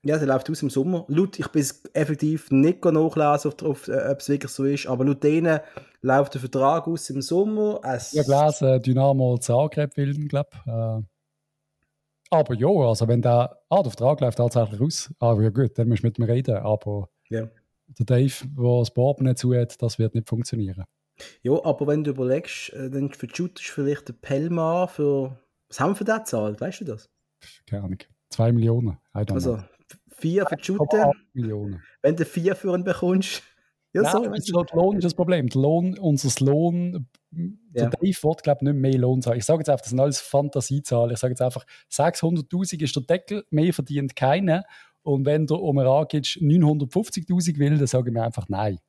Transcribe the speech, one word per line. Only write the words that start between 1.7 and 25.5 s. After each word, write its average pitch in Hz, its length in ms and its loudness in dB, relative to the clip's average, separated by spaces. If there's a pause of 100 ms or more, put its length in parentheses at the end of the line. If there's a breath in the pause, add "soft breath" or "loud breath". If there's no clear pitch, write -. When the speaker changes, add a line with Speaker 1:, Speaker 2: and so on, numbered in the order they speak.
Speaker 1:
effektiv 151 580 -2
nicht 147 340 4
nachlesen, 156 680 2
auf, - 100 -14
auf, 147 240 -4
äh, 127 240 -2
ob 139 80 -2
es - 100 -12
wirklich 139 220 -2
so 135 140 -4
ist, 139 240 -2
aber 127 160 0
laut 139 180 0
denen 156 380 2 (400 loud breath)
läuft 135 340 2
der 135 60 -6
Vertrag 139 480 0
aus 165 220 -6
im 135 120 -4
Sommer. 208 640 0
Es 127 280 -6
Speaker 2:
Ich 147 60 0
hab 139 80 2
gelesen, 139 560 4
Dynamo 127 560 2
Zagreb 143 580 0
will 143 200 -2
ihn, 147 100 -6
glaub. 143 260 -4 (140)
Äh, 113 360 -4 (1300)
aber 156 240 2
ja, 117 120 0
also 123 400 4
wenn 120 160 2
der, 120 460 2
ah, 190 140 4
der 120 100 -2
Vertrag 160 280 2
läuft 123 180 0
tatsächlich 113 420 0
aus. 147 400 -4
Aber 117 200 4
ja 110 100 4
gut, 120 280 0
dann 117 100 2
musst 117 140 2
du 117 60 2
mit 107 100 -4
mir 120 80 0
reden, 120 300 0
aber 104 520 -4 (200)
Speaker 1:
Ja. 113 180 -6 (400)
Speaker 2:
der 120 200 -4
Dave, 131 260 2 (120)
der 123 360 0
das 113 120 0
Portemonnaie 127 440 2
zu 123 180 0
hat, 120 260 -2
das 117 200 -4
wird 113 160 0
nicht 113 120 -4
funktionieren. 98 560 -6 (580 loud breath)
Speaker 1:
Ja, 139 220 0
aber 151 220 0
wenn 151 160 2
du 147 80 -2
überlegst, 131 640 -4
äh, 131 180 -10
dann 135 220 -4
vershooterst - 560 -10
du - 40 -14
vielleicht 143 360 -4
den 117 120 -14
Pelma 165 680 -2
für, 139 500 -2 (300)